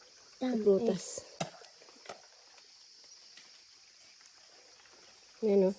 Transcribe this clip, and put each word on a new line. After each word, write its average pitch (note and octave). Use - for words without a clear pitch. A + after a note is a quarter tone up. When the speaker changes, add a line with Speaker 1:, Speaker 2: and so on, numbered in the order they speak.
Speaker 1:
na B3+
Speaker 2:
Tamis. G#3+
Speaker 1:
prutas. G3+
Ayan, G3+
oh. G3